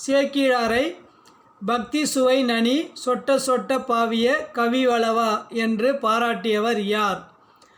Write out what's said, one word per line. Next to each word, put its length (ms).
சேக்கிழாரை 800
பக்தி 380
சுவை 260
நனி 260
சொட்ட 440
சொட்ட 320
பாவிய 480
கவிவளவா 720
என்று 280
பாராட்டியவர் 800
யார்? 260